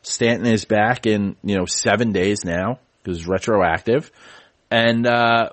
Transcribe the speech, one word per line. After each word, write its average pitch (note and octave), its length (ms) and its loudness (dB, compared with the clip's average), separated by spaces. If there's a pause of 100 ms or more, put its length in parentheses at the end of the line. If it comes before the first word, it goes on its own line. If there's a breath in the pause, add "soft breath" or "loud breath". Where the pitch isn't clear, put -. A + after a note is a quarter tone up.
Stanton A#2 460 -2
is A2 180 0
back A2 400 0
in, G#2 380 0
you G2+ 140 -2
know, F#2 80 -2
seven G#2+ 480 0
days G2 320 0
now F#2 340 -4 (240)
'cause F2+ 140 -6
it's E2 100 -14
retroactive. F#2+ 800 0 (640 loud breath)
And, A#2 340 2
uh, A#2 480 2